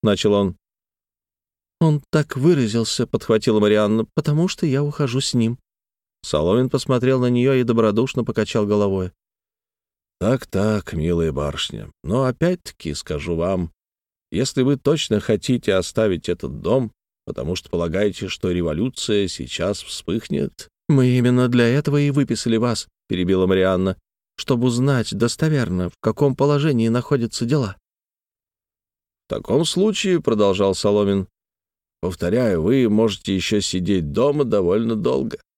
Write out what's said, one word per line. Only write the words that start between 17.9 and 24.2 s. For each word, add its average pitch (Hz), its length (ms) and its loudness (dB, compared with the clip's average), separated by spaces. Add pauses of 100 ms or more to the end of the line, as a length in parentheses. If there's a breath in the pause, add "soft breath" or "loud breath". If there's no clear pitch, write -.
что 92 240 -4
революция 90 760 -2
сейчас 85 560 -6
вспыхнет». - 840 -6 (200)
«Мы 131 200 4
именно 123 400 2
для 120 180 4
этого 143 300 0
и 143 120 2
выписали 120 480 0
вас», — 117 300 -2 (200)
перебила 92 380 2
Марианна, 92 520 2 (400)